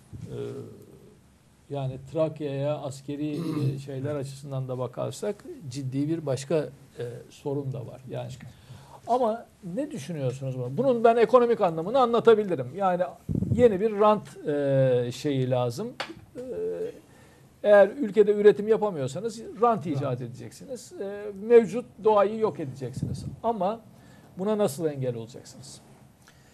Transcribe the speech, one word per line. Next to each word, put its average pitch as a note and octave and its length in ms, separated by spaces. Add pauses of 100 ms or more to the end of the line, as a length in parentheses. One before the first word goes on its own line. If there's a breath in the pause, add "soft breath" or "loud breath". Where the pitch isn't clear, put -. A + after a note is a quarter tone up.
(120)
Ee, - 240 (1300)
yani C3+ 280 (140)
Trakya'ya D3+ 680
askeri, D3 600 (340)
e, - 40
<clears throat> - 80
şeyler C#3 280
açısından C3+ 540
da B2+ 100
bakarsak C3 680 (240)
ciddi C3+ 400
bir E3 180
başka, C#3 300 (420)
e, A#2+ 60 (260)
sorun C#3 420
da - 140
var. - 140 (100)
Yani B2 200 (760 loud breath)
ama A#3 400 (280)
ne C#4+ 160
düşünüyorsunuz C3+ 680
buna? B2 180
Bunun A#3+ 280
ben A#3 120
ekonomik A#3 440
anlamını F3+ 380
anlatabilirim. G#3+ 680 (100)
Yani F#3 260 (520)
yeni G#3+ 260
bir G#3 200
rant, G#3+ 480
e, C3+ 640
şeyi C3 380
lazım. B2 420 (440)
E, B3 60 (1200 loud breath)
eğer G3+ 260
ülkede G#3+ 440
üretim G#3 360
yapamıyorsanız G#3 760 (180)
rant G#3+ 260
icat C#3 340
edeceksiniz. A#2+ 800
E, G3+ 320 (100)
mevcut A3+ 420 (200)
doğayı G#3+ 340
yok G#3+ 220
edeceksiniz. - 640 (180)
Ama A3 380 (580 loud breath)
buna G#3 200
nasıl E3 280
engel C3+ 280
olacaksınız? - 640 (720 soft breath)